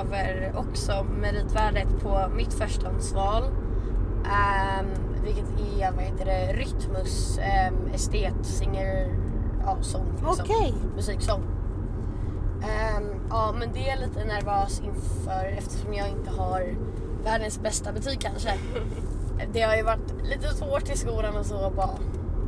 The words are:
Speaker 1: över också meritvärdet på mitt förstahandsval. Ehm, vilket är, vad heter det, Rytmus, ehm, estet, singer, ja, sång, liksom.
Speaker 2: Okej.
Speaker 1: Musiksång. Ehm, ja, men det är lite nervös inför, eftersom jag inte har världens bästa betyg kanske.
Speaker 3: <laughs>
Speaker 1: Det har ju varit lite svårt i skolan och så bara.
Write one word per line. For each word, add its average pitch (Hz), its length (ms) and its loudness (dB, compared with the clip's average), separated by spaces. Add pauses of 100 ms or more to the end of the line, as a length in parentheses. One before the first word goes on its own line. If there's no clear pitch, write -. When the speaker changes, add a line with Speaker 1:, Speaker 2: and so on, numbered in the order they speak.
Speaker 1:
över 190 560 0
också - 480 0 (160)
meritvärdet 202 840 2
på 190 340 2
mitt 110 180 0
förstahandsval. 202 880 2 (840)
Ehm, 196 600 2 (380)
vilket - 200 0 (360)
är, 185 120 2
vad 185 120 0
heter - 200 0
det, 185 280 2
Rytmus, - 920 0
ehm, 190 320 4 (200)
estet, - 520 0
singer, 190 680 0 (500)
ja, 196 180 2
sång, - 300 0
liksom. - 320 2
Speaker 2:
Okej. 392 300 4 (220)
Speaker 1:
Musiksång. - 460 0 (1200)
Ehm, 214 420 0 (260)
ja, 220 280 2
men 226 140 -2
det 262 180 -2
är 262 60 0
lite 240 280 -2
nervös 202 600 0
inför, 190 600 -2 (140)
eftersom - 360 -4
jag 202 140 -2
inte - 220 -4
har - 440 0 (500)
världens 220 360 0
bästa 214 320 -2
betyg 269 280 -4
kanske. 233 340 -2
Speaker 3:
<laughs> - 1000 -4
Speaker 1:
Det 226 100 0
har 220 140 4
ju 220 60 4
varit 214 320 0 (100)
lite 285 300 0
svårt 285 360 -2
i 277 60 0
skolan 220 400 0
och 208 100 0
så 196 300 -2
bara. 190 140 2 (580)